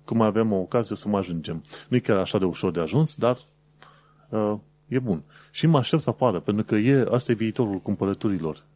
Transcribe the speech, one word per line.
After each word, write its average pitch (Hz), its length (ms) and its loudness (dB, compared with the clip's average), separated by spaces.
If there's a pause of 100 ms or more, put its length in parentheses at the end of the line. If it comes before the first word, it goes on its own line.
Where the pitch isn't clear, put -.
când 113 160 0
mai 110 80 4
avem 110 240 0
o 98 40 0
ocazie 104 400 -2
să - 120 -8
mai 101 120 0
ajungem. 82 420 -6 (260)
Nu 123 80 0
e 120 40 2
chiar 110 160 0
așa 95 220 0
de 95 60 0
ușor 90 260 -2
de 80 100 -2
ajuns, 143 340 0
dar, 123 240 0 (880)
uh, 107 260 -2 (340)
e 123 100 0
bun. 101 240 -2 (280)
Și - 160 -2
mă 160 120 6
aștept 147 240 0
să - 80 -2
apară, 107 300 0
pentru 107 240 0
că - 100 -2
e, 120 360 4
asta 123 220 0
e - 20 2
viitorul 107 440 -2
cumpărăturilor. 95 880 -2 (120)